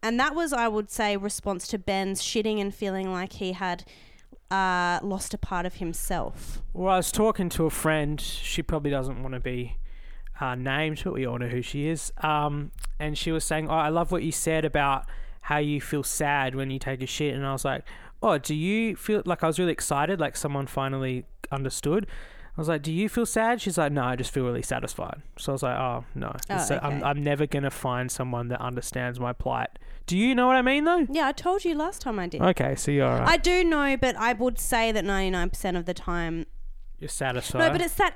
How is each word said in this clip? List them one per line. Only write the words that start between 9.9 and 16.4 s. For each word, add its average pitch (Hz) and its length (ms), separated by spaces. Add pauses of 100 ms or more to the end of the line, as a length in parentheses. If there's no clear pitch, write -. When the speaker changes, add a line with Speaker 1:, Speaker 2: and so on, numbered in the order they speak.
Speaker 2:
uh, 131 160
named, 143 480
but - 100
we 131 120
all 120 140
know 120 80
who 123 160
she 143 240
is. 160 320
Um, 147 520 (280)
and 151 180
she - 140
was 160 120
saying, 156 260
"Oh, - 60
I 151 140
love 170 220
what 175 120
you 156 80
said 160 340
about 139 400 (360)
how 147 160
you 147 240
feel 147 220
sad 143 520